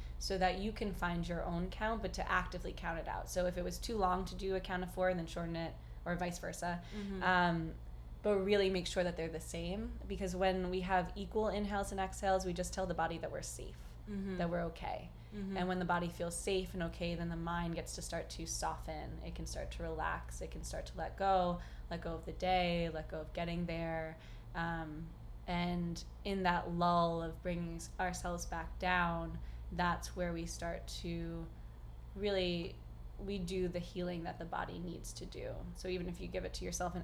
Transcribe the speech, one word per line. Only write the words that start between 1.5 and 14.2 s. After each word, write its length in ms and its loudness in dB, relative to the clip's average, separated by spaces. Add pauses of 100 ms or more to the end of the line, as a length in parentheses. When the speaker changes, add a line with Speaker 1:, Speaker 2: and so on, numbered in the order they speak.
Speaker 1:
count, 300 0
but 140 -2
to 160 0
actively 440 0
count 240 -2
it 80 -4
out. 220 -4
So 160 2
if 120 0
it 60 0
was 140 -4
too 200 -2
long 280 4
to 100 -4
do 200 0
a 40 2
count 240 0
of 100 -4
four, 200 6
then 120 0
shorten 300 -2
it, 180 -2 (320)
or 100 0
vice 240 0
versa. 420 -2 (160)
Speaker 2:
Mm-hmm. 260 -2
Speaker 1:
Um, 480 6 (520)
but 200 6
really 260 6
make 180 2
sure 180 2
that 100 0
they're 140 -2
the 100 -4
same, 520 -2 (180)
because 260 0
when 340 4
we 120 2
have 340 4
equal 320 2
inhales 460 2
and 80 0
exhales, 440 4
we 60 2
just 220 0
tell 120 0
the 80 2
body 260 2
that 120 -2
we're 100 -4
safe, 360 -8 (340)
Speaker 2:
Mm-hmm. 280 -2